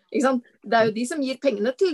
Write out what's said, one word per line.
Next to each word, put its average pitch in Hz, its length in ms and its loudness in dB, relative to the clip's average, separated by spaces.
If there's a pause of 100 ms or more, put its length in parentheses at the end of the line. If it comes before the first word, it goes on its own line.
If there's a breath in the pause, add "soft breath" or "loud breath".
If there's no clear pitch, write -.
Ikke - 160 -2
sant? 247 240 0 (160 soft breath)
Det 226 160 0
er 226 80 4
jo 214 80 -2
de 226 160 -4
som 311 160 -4
gir 254 160 -8
pengene 226 360 0
til 381 160 2